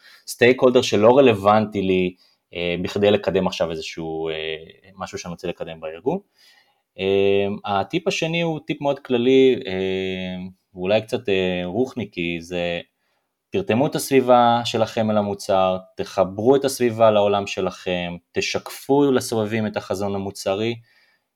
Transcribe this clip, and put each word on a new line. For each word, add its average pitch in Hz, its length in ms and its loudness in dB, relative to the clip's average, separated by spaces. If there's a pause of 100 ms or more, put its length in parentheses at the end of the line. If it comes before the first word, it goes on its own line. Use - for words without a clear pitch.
(260)
סטייקהולדר 127 560 4
שלא 117 360 4
רלוונטי 104 640 4
לי, 92 320 0 (400)
אה, 87 280 -4
בכדי 101 280 2
לקדם 95 360 0
עכשיו 90 240 -4
איזשהו, 80 580 -8
אה, 80 60 -6 (600)
משהו 95 220 -12
שאני 92 120 -12
רוצה 87 180 -10
לקדם 82 320 -10
בארגון. 85 380 -6 (800)
אה, 98 480 2 (340)
הטיפ 160 280 -4
השני 170 320 -2
הוא 165 260 -2
טיפ 156 140 -6
מאוד 143 180 -2
כללי, 127 580 4 (100)
אה, 95 720 -4 (380)
ואולי 95 280 0
קצת, 120 260 -6
אה, 92 360 0
רוחניקי, 90 760 -6
זה 87 400 -6 (720)
תרתמו 110 360 0
את 151 80 -6
הסביבה 123 680 4
שלכם 110 460 -2
אל 107 60 0
המוצר, 98 600 0 (180)
תחברו 98 600 2
את 139 80 0
הסביבה 117 460 2
לעולם 101 360 2
שלכם, 90 720 -4 (160)
תשקפו 139 800 0
לסובבים 113 540 -2
את 107 100 -8
החזון 101 380 -6
המוצרי, 98 600 -4 (600)